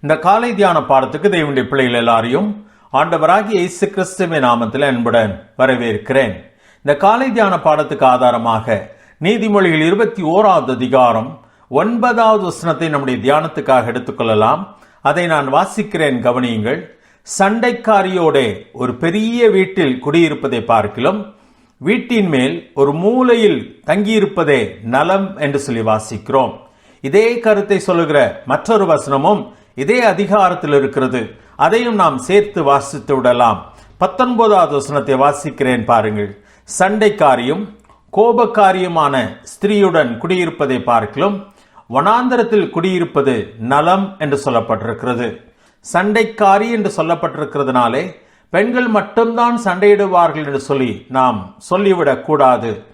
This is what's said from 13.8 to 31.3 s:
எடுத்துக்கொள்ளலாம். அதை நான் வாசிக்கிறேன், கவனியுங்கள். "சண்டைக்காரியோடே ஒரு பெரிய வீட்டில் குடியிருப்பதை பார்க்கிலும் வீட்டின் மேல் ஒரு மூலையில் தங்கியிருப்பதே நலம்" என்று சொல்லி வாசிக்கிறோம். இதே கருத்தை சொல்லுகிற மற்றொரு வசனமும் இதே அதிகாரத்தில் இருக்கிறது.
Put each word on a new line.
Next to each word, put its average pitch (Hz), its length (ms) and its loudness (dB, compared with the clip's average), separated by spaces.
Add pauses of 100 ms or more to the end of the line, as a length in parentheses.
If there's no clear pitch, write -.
எடுத்துக்கொள்ளலாம். 117 760 -2 (360)
அதை 156 240 0
நான் 147 260 -2
வாசிக்கிறேன், 160 680 -2
கவனியுங்கள். 123 640 -2 (540)
"சண்டைக்காரியோடே 190 1160 0 (160)
ஒரு 123 220 -6
பெரிய 220 560 0
வீட்டில் 185 480 0
குடியிருப்பதை 143 640 0
பார்க்கிலும் 117 720 -2 (420)
வீட்டின் 208 520 -2
மேல் 147 460 -2
ஒரு 139 180 2
மூலையில் 214 920 0
தங்கியிருப்பதே 180 840 0 (120)
நலம்" 160 540 -2
என்று 143 220 -2
சொல்லி 123 220 -6
வாசிக்கிறோம். 110 760 -2 (440)
இதே 220 380 2
கருத்தை 202 400 0
சொல்லுகிற 156 680 0
மற்றொரு 202 380 0
வசனமும் 151 680 0 (240)
இதே 214 280 0
அதிகாரத்தில் 185 680 0
இருக்கிறது. 131 580 0 (260)